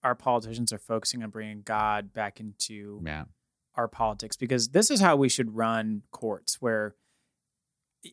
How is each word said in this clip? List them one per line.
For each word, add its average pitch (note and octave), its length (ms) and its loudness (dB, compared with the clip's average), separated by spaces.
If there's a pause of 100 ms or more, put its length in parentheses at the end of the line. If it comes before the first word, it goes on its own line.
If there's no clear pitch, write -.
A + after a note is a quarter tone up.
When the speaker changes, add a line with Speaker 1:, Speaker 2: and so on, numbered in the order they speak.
Speaker 1:
our B2 120 2
politicians A#2 560 0
are A2 60 -8
focusing A2+ 440 -2
on A2 100 -8
bringing G#2+ 320 -10
God G#2+ 500 0
back G#2 260 -4
into G#2 640 -10
Speaker 2:
Yeah. D#2 220 -8 (500)
Speaker 1:
our A#2 140 0
politics, A2 480 -2
because A#2+ 320 0
this F3+ 200 2
is B3 120 4
how E3+ 160 8
we C#3 100 6
should A#2 280 0
run A2 560 0
courts, - 500 -4
where G#2+ 340 0 (1080)
i-, - 80 -18